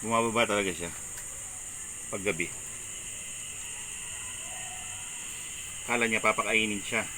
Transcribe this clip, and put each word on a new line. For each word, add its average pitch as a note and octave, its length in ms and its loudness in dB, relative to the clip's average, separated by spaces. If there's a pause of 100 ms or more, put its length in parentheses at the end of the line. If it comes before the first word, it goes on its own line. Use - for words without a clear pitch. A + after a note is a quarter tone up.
Bumababa A2+ 400 6
talaga G2+ 240 6
siya. E2+ 240 -2 (1200)
Pag G2+ 160 0
gabi. E2+ 240 0 (3250)
Kala A#2+ 160 6
niya A2+ 160 6
papakainin G#2+ 640 4
siya. A2 340 0